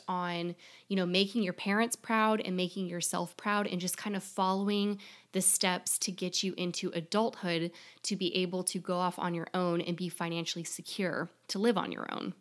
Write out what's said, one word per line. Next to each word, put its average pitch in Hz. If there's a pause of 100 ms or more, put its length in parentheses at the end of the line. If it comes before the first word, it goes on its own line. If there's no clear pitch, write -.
on, 175 (340)
you 196
know, 190
making 196
your 180
parents 208
proud 220
and 185
making 185
yourself 175
proud 208
and 185
just 180
kind 202
of 190
following 202 (340)
the 185
steps -
to -
get 180
you 185
into 180
adulthood 170 (320)
to 202
be 185
able 185
to 185
go 180
off 180
on 175
your 165
own 175
and 170
be 180
financially 170
secure 170 (200)
to -
live 220
on -
your -
own. -